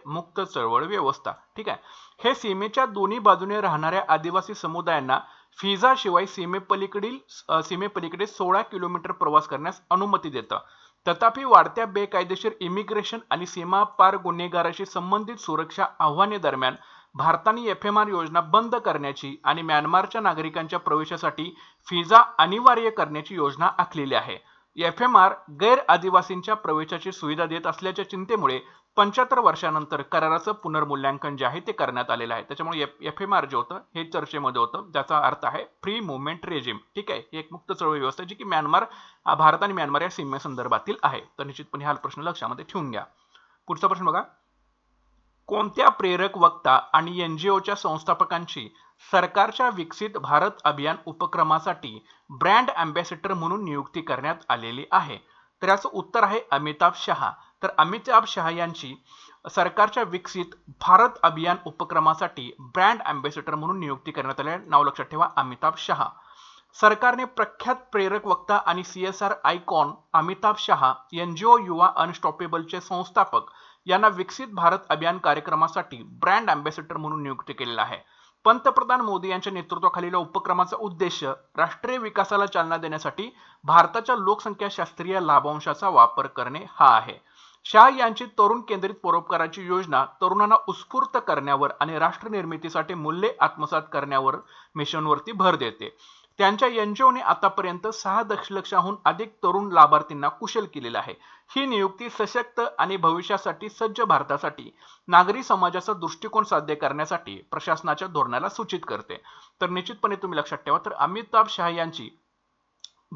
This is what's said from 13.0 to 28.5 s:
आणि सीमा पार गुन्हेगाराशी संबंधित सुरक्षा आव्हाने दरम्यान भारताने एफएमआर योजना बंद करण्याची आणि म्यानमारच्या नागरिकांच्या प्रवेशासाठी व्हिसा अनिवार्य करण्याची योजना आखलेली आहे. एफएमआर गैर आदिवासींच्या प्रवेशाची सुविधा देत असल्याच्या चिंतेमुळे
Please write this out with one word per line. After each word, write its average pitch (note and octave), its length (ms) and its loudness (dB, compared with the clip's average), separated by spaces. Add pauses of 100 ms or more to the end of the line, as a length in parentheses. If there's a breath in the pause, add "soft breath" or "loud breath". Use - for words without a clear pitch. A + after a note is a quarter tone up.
आणि F3 160 -2
सीमा F#3 360 0
पार G3 340 4
गुन्हेगाराशी F3 680 -4
संबंधित G3+ 500 -4
सुरक्षा D#3+ 500 -4 (120)
आव्हाने F#3 400 0
दरम्यान C3 360 0 (400 loud breath)
भारताने E3 480 2
एफएमआर G#3 440 0
योजना E3+ 340 -2
बंद G#3+ 360 2
करण्याची C#3+ 680 -4
आणि D#3 180 0
म्यानमारच्या E3 580 2
नागरिकांच्या D#3+ 580 -2
प्रवेशासाठी D#3 640 -2 (480 loud breath)
व्हिसा F3+ 320 8 (160)
अनिवार्य A3+ 520 4
करण्याची D#3 440 -4
योजना D3 440 0
आखलेली D3 360 -2
आहे. C3+ 400 -6 (220 soft breath)
एफएमआर F#3+ 560 6 (280)
गैर C4 180 6 (100)
आदिवासींच्या F3+ 640 2
प्रवेशाची D#3+ 580 -4
सुविधा D#3 340 -4
देत E3 200 -6
असल्याच्या F#3 440 -6
चिंतेमुळे F#3 500 -2 (360 soft breath)